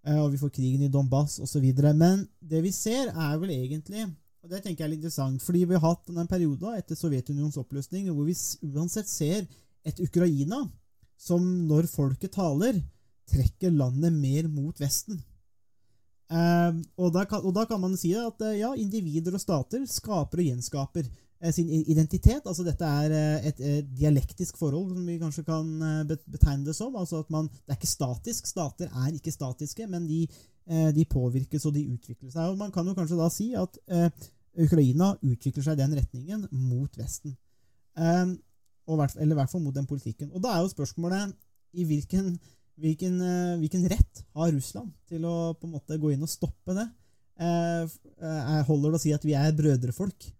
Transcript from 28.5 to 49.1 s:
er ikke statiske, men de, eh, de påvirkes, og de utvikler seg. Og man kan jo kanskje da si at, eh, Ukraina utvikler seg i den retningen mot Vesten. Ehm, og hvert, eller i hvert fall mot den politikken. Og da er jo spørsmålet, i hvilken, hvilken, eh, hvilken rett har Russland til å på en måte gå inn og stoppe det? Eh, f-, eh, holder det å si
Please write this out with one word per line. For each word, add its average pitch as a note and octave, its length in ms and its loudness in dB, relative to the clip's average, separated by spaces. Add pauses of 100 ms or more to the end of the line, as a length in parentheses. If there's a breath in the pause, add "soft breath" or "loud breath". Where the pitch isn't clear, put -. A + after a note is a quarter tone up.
er B2+ 280 -2
ikke D#3+ 180 -8
statiske, D3 560 -8
men F3 200 -4
de, D#3+ 200 0 (400 loud breath)
eh, D#3+ 240 4
de D3+ 140 4
påvirkes, C3 600 0
og D3+ 80 0
de D3 120 0
utvikler B2+ 460 -10
seg. E3 180 -2
Og F#3+ 80 -4
man G3+ 140 -8
kan F3 140 -2
jo F#3+ 80 -2
kanskje F3 240 -2
da E3 120 4
si A3 260 -4
at, F#3 220 -4 (100)
eh, E3+ 220 4 (480 loud breath)
Ukraina E3 640 6
utvikler C3+ 400 0
seg D#3 140 0
i C3+ 60 2
den D3 140 0
retningen D#3+ 540 -4
mot C3 460 -2
Vesten. C3 400 -10 (600)
Ehm, F3 420 2 (480)
og D#3+ 100 0
hvert, C#3+ 200 0
eller D#3 180 2
i C#3+ 40 0
hvert C3 120 0
fall F3+ 100 -4
mot C#3+ 120 -2
den C#3 120 -4
politikken. C#3 480 -8
Og F#3 80 -6
da A3 160 0
er E3+ 60 2
jo F#3+ 100 -2
spørsmålet, F3+ 600 -4 (400)
i F3 120 -2
hvilken, F3 540 0 (400 soft breath)
hvilken, F3+ 420 0
eh, F3+ 380 0
hvilken F3 300 0
rett - 340 2 (120)
har E3 160 2
Russland E3+ 400 -4 (160)
til E3 140 -6
å E3+ 380 -2
på E3+ 80 -12
en E3 60 -10
måte D3+ 260 -6
gå D3+ 140 2
inn C#3 100 -2
og E3 60 -6
stoppe - 440 -6
det? G#3+ 140 -2 (500)
Eh, E3+ 460 0
f-, D#3+ 160 -10 (220)
eh, D#3 420 0
holder D3 280 2
det D#3+ 80 2
å - 40 -2
si D3+ 100 2